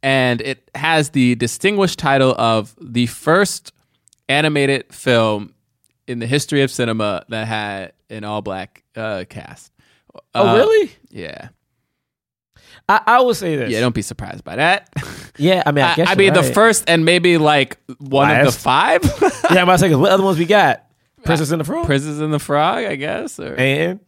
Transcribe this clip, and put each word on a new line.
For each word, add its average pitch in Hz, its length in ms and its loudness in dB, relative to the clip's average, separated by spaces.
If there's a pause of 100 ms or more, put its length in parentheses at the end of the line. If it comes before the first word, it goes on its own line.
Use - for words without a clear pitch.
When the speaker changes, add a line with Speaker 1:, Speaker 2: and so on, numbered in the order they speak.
Speaker 1:
and 127 380 0
it 131 340 -10
has 156 360 0
the 123 240 2
distinguished 190 640 -2
title 135 380 2
of 113 440 -2
the 120 260 -2
first - 640 -2 (580)
animated 143 640 0
film 110 600 0 (540)
in 123 120 -8
the 113 80 -8
history 139 340 -2
of 135 100 0
cinema 110 580 -4
that 113 180 -8
had 104 440 -8 (180)
an 107 140 -14
all-black, 101 600 -10 (120)
uh, 110 320 -8
cast. - 440 -20 (640)
Speaker 2:
Oh, 214 140 2
Speaker 1:
Uh, - 60 2
Speaker 2:
really? 427 360 2 (180)
Speaker 1:
Yeah. 85 400 -16 (1400)
Speaker 2:
I, 214 200 4
I 240 140 6
will 247 120 2
say 160 220 -4
this. 131 160 -4
Speaker 1:
Yeah, 110 100 -2
don't 120 140 0
be 113 80 -2
surprised 98 400 -12
by 92 140 -10
that. 175 380 0
<laughs> - 260 -12 (160)
Speaker 2:
Yeah, 180 280 2
I 147 80 0
mean, 143 100 2
I 170 80 2
Speaker 1:
I, 160 40 0
Speaker 2:
guess 165 120 2
Speaker 1:
I 175 40 2
Speaker 2:
you're 190 60 0
Speaker 1:
mean, 190 160 4
the 185 100 6
Speaker 2:
right. 127 100 0
Speaker 1:
first 214 340 2
and 165 160 2
maybe, 175 340 4
like, 151 400 2 (200)
one 139 340 2
of 110 60 4
the 139 80 4
Speaker 2:
Last. 123 140 0
Speaker 1:
five. 160 440 2
<laughs> - 180 0 (300)
Speaker 2:
Yeah, - 60 4
I'm 180 60 4
about 185 100 4
to 180 60 4
say, 170 140 4
what 156 160 4
other 190 140 4
ones 190 160 2
we 175 60 0
got? 175 400 2 (400)
Princess 156 260 0
and 170 80 -2
the 151 60 -4
Frog? 320 220 -6
Speaker 1:
Princess 147 340 -2
and 156 120 -2
the 147 60 -2
Frog, 156 460 -2
I 160 100 -6
guess. 147 420 -8
Or 147 160 -10
Speaker 2:
And? 151 540 -2